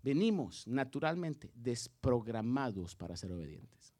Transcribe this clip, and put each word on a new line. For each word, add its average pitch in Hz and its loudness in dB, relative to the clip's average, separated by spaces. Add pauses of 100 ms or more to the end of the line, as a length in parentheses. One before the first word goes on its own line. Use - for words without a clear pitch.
venimos 151 2
naturalmente 147 -2
desprogramados 117 0
para 87 -8
ser 90 -6
obedientes. - -12